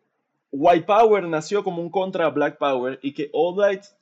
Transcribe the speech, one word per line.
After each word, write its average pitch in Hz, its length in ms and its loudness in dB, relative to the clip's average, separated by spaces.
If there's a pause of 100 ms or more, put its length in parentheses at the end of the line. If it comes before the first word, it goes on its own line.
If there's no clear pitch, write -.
(520)
White 165 340 2
Power 208 380 4
nació 170 400 -4
como 175 180 -6
un 170 80 -8
contra 185 360 -2
a 151 40 2
Black 147 280 -2
Power 135 440 -2
y 143 120 -8
que 147 200 -8
All 175 240 0
Lives, 202 440 -2